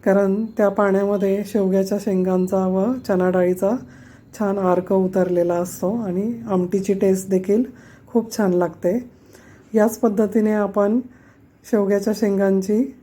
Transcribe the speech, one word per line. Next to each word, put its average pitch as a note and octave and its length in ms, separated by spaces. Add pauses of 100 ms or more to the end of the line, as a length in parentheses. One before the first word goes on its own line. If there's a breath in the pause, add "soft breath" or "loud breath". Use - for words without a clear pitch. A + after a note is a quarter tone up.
कारण G3+ 300 (240)
त्या G#3 120
पाण्यामध्ये G3 760
शेवग्याच्या G3 560
शेंगांचा F#3 680
व F#3+ 180 (140)
चणा F#3 300
डाळीचा F3+ 400 (640 loud breath)
छान G3 260
अर्क F#3 340
उतरलेला F3+ 640
असतो F3+ 420
आणि G#3 340 (160)
आमटीची F#3+ 460
टेस्ट F#3+ 360
देखील G3 340 (440 loud breath)
खूप A3+ 300
छान G3 160
लागते. F3 440 (760 loud breath)
याच A3 260
पद्धतीने G#3+ 540
आपण G#3 460 (680 loud breath)
शेवग्याच्या G3+ 500
शेंगांची G3 680 (200)